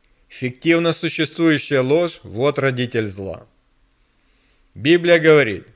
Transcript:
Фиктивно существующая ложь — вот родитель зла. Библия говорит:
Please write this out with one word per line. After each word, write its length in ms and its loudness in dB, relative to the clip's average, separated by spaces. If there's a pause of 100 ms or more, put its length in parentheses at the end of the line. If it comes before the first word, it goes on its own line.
(280)
Фиктивно 640 -2
существующая 880 -2
ложь — 440 0
вот 340 -2
родитель 480 -2
зла. 400 -12 (1300)
Библия 460 2
говорит: 560 2